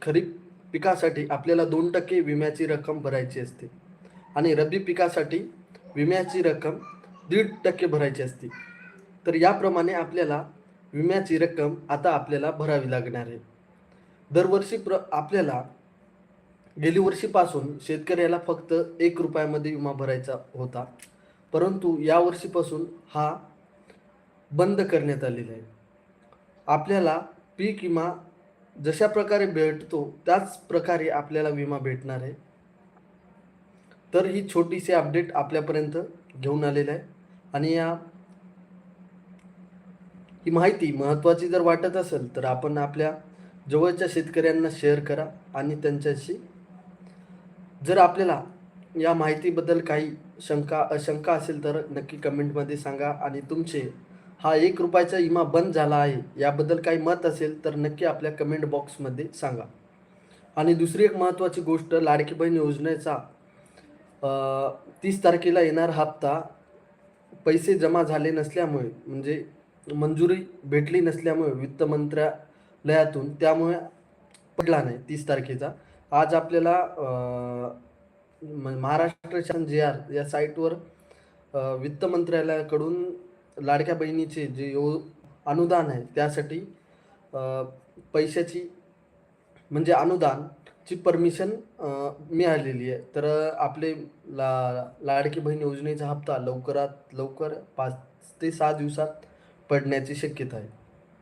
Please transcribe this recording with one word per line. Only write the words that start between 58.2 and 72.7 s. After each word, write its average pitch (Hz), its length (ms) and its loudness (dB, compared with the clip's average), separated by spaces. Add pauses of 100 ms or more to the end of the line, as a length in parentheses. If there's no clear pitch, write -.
कमेंट 151 320 -2
बॉक्समध्ये 143 680 -6
सांगा. 120 280 -6 (920)
आणि 160 180 4
दुसरी 165 300 2
एक 185 120 4
महत्त्वाची 180 440 0
गोष्ट, 160 340 -2
लाडकी 151 400 2
बहीण 165 220 2
योजनेचा, 151 580 0 (1080)
अ, 139 80 0 (720)
तीस 196 220 -2
तारखेला 175 360 6
येणार 165 300 4
हप्ता 151 500 0 (1040)
पैसे 165 300 4
जमा 165 280 4
झाले 156 280 0
नसल्यामुळे, 151 600 -2 (160)
म्हणजे 139 380 -6 (500)
मंजुरी 160 500 2 (200)
भेटली 147 360 2
नसल्यामुळे 160 500 0
वित्त 131 320 -4
मंत्रालयातून, 151 1500 0